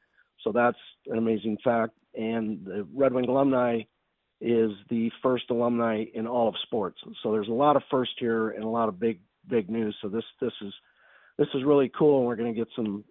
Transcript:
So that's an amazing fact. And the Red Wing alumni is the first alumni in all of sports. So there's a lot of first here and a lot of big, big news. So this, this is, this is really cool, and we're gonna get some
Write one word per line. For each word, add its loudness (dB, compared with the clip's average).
So -2
that's 2
an -4
amazing 0
fact. 0
And -4
the -8
Red 2
Wing 0
alumni 2
is 2
the 0
first 0
alumni 0
in -6
all 2
of -2
sports. -4
So -2
there's -2
a -2
lot 4
of 2
first 0
here 0
and -8
a -4
lot 0
of -6
big, -2
big 0
news. -4
So -8
this, -6
this -4
is, -12
this 2
is -2
really 4
cool, 6
and 2
we're -2
gonna -2
get -4
some -4